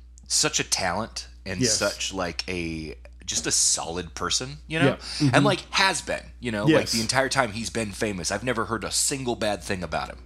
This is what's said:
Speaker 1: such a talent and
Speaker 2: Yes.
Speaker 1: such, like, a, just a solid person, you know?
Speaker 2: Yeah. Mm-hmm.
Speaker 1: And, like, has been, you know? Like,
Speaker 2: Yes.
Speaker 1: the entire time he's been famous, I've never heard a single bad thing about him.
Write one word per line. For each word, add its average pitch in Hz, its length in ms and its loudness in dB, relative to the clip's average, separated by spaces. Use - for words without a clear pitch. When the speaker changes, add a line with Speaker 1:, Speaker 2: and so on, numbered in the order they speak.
Speaker 1:
such - 320 2
a - 40 0
talent 95 600 -2
and 95 160 -4
Speaker 2:
Yes. 113 160 4
Speaker 1:
such, - 380 0
like, 87 340 -4
a, 80 460 -4
just - 200 -2
a - 40 0
solid 82 640 0
person, 131 440 -4
you 160 100 -2
know? 151 80 4
Speaker 2:
Yeah. 127 100 4
Mm-hmm. - 380 0
Speaker 1:
And, 165 100 8
like, 196 160 4
has 190 300 2
been, - 220 -4
you 120 120 -4
know? 104 100 0
Like, 143 80 6
Speaker 2:
Yes. 127 220 6
Speaker 1:
the 113 80 0
entire 131 280 2
time 127 240 2
he's 110 180 -6
been 113 200 -2
famous, 95 400 -2
I've 104 140 -2
never 113 220 0
heard 110 180 -2
a 85 80 -4
single 131 440 0
bad 101 280 -2
thing 92 180 -2
about 78 260 -4
him. - 180 -12